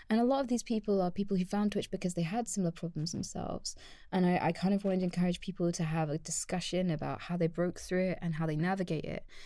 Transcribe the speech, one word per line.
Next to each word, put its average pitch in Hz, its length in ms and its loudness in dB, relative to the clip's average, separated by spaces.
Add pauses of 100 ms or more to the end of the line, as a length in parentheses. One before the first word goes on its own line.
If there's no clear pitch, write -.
And 220 100 4
a 233 60 6
lot 269 160 4
of 262 80 0
these 240 140 2
people 214 400 2
are 180 80 4
people 202 260 0
who 180 80 4
found 208 280 2
Twitch 202 180 -2
because 180 240 -2
they 175 80 0
had 220 260 0
similar 180 220 2
problems 165 420 -4
themselves. - 640 -6 (340)
And 185 140 4
I, 180 160 6
I 165 120 2
kind 190 200 2
of 202 120 0
wanted 185 160 2
to 185 40 0
encourage 180 360 0
people 175 320 -2
to 170 120 0
have 160 240 0
a 147 80 -2
discussion 175 720 -2
about 147 320 -2
how 175 140 -4
they 170 120 4
broke 175 300 0
through 185 340 0
it - 100 -4
and 165 140 -2
how 160 100 0
they 156 100 0
navigate 180 480 0
it, - 220 -6 (200)